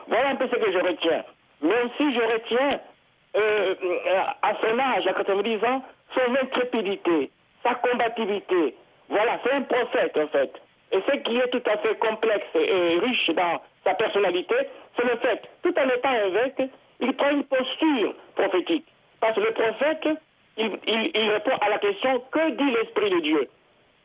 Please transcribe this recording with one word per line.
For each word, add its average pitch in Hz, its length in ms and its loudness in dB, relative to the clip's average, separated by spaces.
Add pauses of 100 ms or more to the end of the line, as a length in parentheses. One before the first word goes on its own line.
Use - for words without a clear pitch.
Voilà 254 220 2
un 254 60 -2
peu 247 120 -2
ce 247 80 -2
que 214 160 0
je 180 60 0
retiens. 165 440 0 (380)
Mais 170 140 2 (100)
aussi, 262 300 0
je 240 60 0
retiens, 233 600 0 (560)
euh, 208 380 2 (680)
à 202 220 2
son 226 160 2
âge, 233 280 0
à 185 60 2
quatre-vingt-dix 196 520 0
ans, 262 180 0 (320)
son 247 280 2
intrépidité, 196 880 -2 (320)
sa 247 120 2
combativité. 226 1000 0 (360)
Voilà, 202 340 0
c'est 240 80 0
un 277 100 0
prophète, 233 540 0
en 151 120 2
fait. 139 240 0 (380)
Et 190 160 2
ce 277 120 2
qui 226 180 -2
est 247 120 2
tout 247 220 -2
à 208 80 2
fait 214 200 -2
complexe 220 560 0
et 170 440 2
riche 220 380 0
dans 170 240 0 (240)
sa 196 100 2
personnalité, 202 640 0 (400)
c'est 240 80 2
le 240 140 0
fait, 233 240 -2 (200)
tout 349 160 2
en 269 100 2
étant 247 400 0
évêque, 262 420 -2 (300)
il 254 120 0
prend 277 180 0
une 285 140 0
posture 262 720 0 (220)
prophétique. 180 500 0 (340)
Parce 220 160 0
que 202 40 0
le 226 120 0
prophète, 277 560 0 (480)
il, 220 140 -2 (160)
il, 220 280 0
il 214 160 0
répond - 300 0
à 208 80 2
la 208 100 0
question, 247 520 0
que 320 200 0
dit 269 260 0
l'Esprit 220 340 -2
de 175 100 2
Dieu ? 151 280 0 (560)